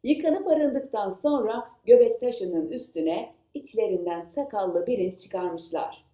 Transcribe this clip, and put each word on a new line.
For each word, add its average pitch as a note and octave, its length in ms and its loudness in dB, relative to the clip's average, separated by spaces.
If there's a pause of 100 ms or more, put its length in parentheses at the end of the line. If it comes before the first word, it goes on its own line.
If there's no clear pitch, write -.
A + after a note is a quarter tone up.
Yıkanıp D#4 440 0
arındıktan C4+ 640 0
sonra A#3 560 -2 (200)
göbek A#3+ 340 8
taşının F3+ 500 -2
üstüne - 640 -4 (200)
içlerinden F3+ 680 -2
sakallı F#3+ 640 -2
birini F#3 300 -2
çıkarmışlar. E3 960 -6